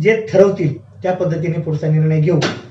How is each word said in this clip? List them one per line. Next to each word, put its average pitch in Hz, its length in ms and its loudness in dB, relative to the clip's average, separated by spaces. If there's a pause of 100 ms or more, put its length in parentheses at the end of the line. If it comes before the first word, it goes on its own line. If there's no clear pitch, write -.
जे 220 320 0
ठरवतील 180 480 2
त्या - 320 -6
पद्धतीने 165 480 -4
पुढचा 156 260 -4
निर्णय 156 320 2
घेऊ, 156 200 2 (320)